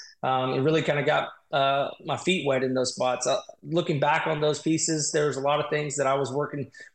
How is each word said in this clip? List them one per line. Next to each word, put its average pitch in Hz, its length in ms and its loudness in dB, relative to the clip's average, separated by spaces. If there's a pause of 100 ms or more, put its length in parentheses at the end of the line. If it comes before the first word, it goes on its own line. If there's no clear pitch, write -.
(240)
Um, 131 300 0
it 135 80 0
really 156 200 4
kinda 147 220 0
got, 147 260 2 (220)
uh, 139 380 2 (140)
my 147 140 -4
feet 170 300 0
wet 131 160 2
in 131 100 0
those 127 220 0
spots. 127 320 0
Uh, 135 100 0 (240)
looking 156 380 -2
back 151 260 2
on 156 160 0
those 151 180 2
pieces, 160 520 0
there's 147 260 0
a 135 40 -6
lot 147 220 2
of - 60 -6
things 151 280 -2
that 139 100 0
I 135 80 2
was 135 160 0
working 143 400 -4 (240)